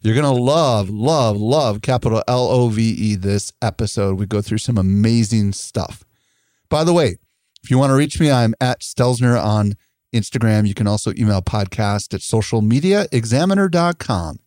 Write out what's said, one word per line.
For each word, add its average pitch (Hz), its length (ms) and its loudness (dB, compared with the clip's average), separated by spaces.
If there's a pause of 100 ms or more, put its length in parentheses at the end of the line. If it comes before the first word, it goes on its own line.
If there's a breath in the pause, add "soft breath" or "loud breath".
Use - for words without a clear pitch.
You're 110 140 2
gonna 143 180 2
love, 123 560 2
love, 113 480 0
love, 110 460 0
capital 117 440 0
L 123 220 0
O 123 200 2
V 110 140 0
E, 107 340 0
this 101 440 -4
episode. 101 580 -2
We 104 60 -2
go 104 160 -2
through 110 180 -4
some 117 200 -2
amazing 104 760 2
stuff. - 500 -8 (680)
By 156 140 0
the 175 100 2
way, 135 240 2 (440)
if - 80 -8
you 127 60 4
wanna 135 180 4
reach 147 240 0
me, 156 120 4
I'm 120 280 2
at 127 220 -2
Stelzner 120 640 0
on 104 320 0 (400)
Instagram. 110 520 0
You 98 60 0
can 104 140 -2
also 104 320 -2
email 104 240 0
podcast 101 720 -4
at - 80 -8
social 110 400 -2
media 165 500 2
examiner 160 560 0
dot 175 300 0
com. 98 480 -6